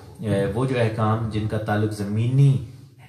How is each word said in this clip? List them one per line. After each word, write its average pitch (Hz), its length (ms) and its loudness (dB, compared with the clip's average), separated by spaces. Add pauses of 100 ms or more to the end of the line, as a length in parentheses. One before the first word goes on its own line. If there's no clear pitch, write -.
(200)
اے، 101 260 0
وہ 113 200 -2
جو 131 140 -2
احکام 110 500 0
جن 107 180 -2
کا 110 100 -2
تعلق 107 360 -2
زمینی، 120 720 2 (440)